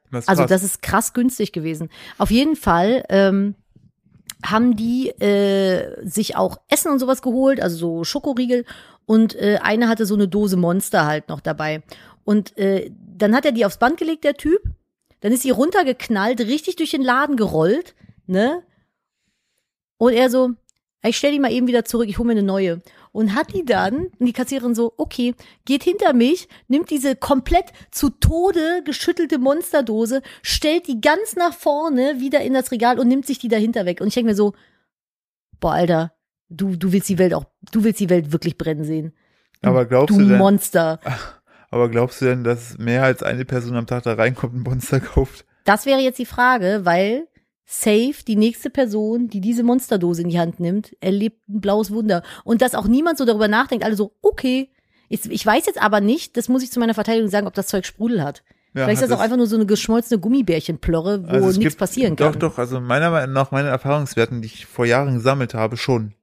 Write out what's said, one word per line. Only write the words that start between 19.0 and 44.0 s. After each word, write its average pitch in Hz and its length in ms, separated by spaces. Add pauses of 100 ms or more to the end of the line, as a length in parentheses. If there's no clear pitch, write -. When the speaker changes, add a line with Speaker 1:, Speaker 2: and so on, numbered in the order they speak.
Speaker 2:
Und 240 160
er 254 160
so, 254 220 (520)
„Ich 214 140
stell 285 140
die 294 80
mal 262 120
eben 247 160
wieder 233 180
zurück, 226 240
ich 190 100
hol 240 60
mir 233 80
eine 208 100
neue.“ 190 380 (300)
Und 208 220
hat 294 200
die 381 100
dann, 233 440 (120)
und 247 60
die 240 80
Kassiererin 247 420
so, 233 220
„Okay“, 247 380 (280)
geht - 200
hinter 359 300
mich, 247 360 (180)
nimmt 294 220
diese 277 260
komplett 294 520 (240)
zu - 180
Tode 339 720
geschüttelte 320 540
Monsterdose, 262 840 (200)
stellt 330 460
die 240 120
ganz 320 380
nach 349 160
vorne 285 640
wieder 269 220
in 262 120
das 262 180
Regal 240 280
und 254 80
nimmt 262 180
sich 277 140
die 247 80
dahinter 220 380
weg. 175 160
Und 208 60
ich - 80
denk 226 120
mir 214 80
so, 208 180 (1080)
„Boah, 160 140
Alter, 165 380 (380)
du, 185 260
du 180 160
willst 190 180
die 185 80
Welt 180 160
auch, 147 120 (260)
du 220 120
willst 220 160
die 196 100
Welt 170 220
wirklich 165 260
brennen 156 260
sehen. 156 300 (480)
Du, - 80
Speaker 1:
Aber 127 160
glaubst 131 300
Speaker 2:
du 202 60
Speaker 1:
du 202 80
denn, 196 80
Speaker 2:
Monster.“ 185 640 (360)
Speaker 1:
<laughs> - 340
aber 120 200
glaubst 117 320
du 135 40
denn, 127 180
dass 120 340
mehr 120 260
als 131 200
eine 123 220
Person 123 300
am 117 120
Tag 123 160